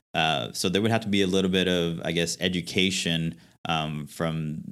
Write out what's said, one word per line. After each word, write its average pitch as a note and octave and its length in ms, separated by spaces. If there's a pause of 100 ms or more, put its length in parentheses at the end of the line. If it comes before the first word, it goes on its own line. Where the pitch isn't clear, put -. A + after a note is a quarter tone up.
(140)
Uh, D2+ 380
so - 180
there G2 100
would A2 100
have A2+ 120
to G#2 60
be G2+ 120
a F#2+ 60
little F#2 240
bit F#2 180
of, E2+ 340
I E2 100
guess, E2+ 280
education, F2 960 (340)
um, D#2 380
from, D#2+ 640